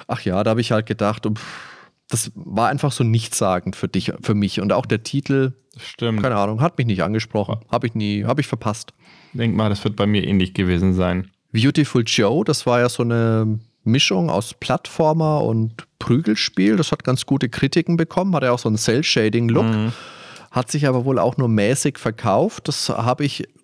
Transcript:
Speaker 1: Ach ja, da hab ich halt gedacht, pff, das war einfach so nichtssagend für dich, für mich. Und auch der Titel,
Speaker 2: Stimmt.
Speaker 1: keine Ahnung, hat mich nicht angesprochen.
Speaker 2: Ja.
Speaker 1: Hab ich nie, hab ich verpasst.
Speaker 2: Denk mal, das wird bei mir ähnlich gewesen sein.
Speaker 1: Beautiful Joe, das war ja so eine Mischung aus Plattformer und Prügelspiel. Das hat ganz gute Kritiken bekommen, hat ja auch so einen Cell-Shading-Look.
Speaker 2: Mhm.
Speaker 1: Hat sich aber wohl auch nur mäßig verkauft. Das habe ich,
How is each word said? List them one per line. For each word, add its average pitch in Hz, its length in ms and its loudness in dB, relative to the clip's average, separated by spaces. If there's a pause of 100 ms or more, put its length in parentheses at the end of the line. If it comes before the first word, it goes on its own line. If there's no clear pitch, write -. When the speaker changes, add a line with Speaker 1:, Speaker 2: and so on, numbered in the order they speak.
Speaker 1:
Ach - 140 -6
ja, 95 220 0
da 113 60 2
hab 110 80 2
ich 120 140 -2
halt 110 160 0
gedacht, 107 440 -2
pff, 110 140 -6 (640)
das - 240 -2
war 104 360 -2
einfach 139 220 0
so - 120 -2
nichtssagend 110 720 0
für - 120 -6
dich, - 240 -2 (100)
für 113 120 0
mich. 101 260 0
Und 98 140 0
auch - 140 0
der 113 160 -2
Titel, 135 500 0 (240)
Speaker 2:
Stimmt. 110 460 -4
Speaker 1:
keine 120 140 0
Ahnung, 107 240 0
hat 170 180 0
mich 123 80 0
nicht 95 160 0
angesprochen. 107 580 -2
Speaker 2:
Ja. - 80 -20
Speaker 1:
Hab - 140 0
ich 117 100 -4
nie, 104 300 -2
hab 123 160 -2
ich 117 80 -4
verpasst. - 480 -6 (380)
Speaker 2:
Denk 117 220 0
mal, 107 140 2
das 101 140 -2
wird 104 120 -2
bei 101 120 2
mir 104 160 4
ähnlich 92 320 2
gewesen 90 400 2
sein. 90 340 0 (220)
Speaker 1:
Beautiful 131 520 2
Joe, 117 400 2
das 117 220 -2
war 123 140 4
ja 120 100 4
so 120 140 -2
eine 113 560 2 (240)
Mischung 156 460 2
aus 101 240 -2
Plattformer 156 880 0
und 113 440 -2 (100)
Prügelspiel. 208 800 0
Das 160 140 0
hat - 120 -4
ganz 131 220 -2
gute 139 240 0
Kritiken 165 480 0
bekommen, 180 380 0
hat 131 80 0
ja 123 80 2
auch 120 80 0
so 120 100 -2
einen 107 80 0
Cell-Shading-Look. 117 880 2
Speaker 2:
Mhm. 110 260 0 (600)
Speaker 1:
Hat 127 180 -2
sich 147 180 0
aber 127 160 2
wohl 135 140 0
auch 110 200 0
nur 127 120 2
mäßig 113 480 2
verkauft. 113 720 0
Das - 220 -4
habe 123 360 0
ich, - 220 -6 (160)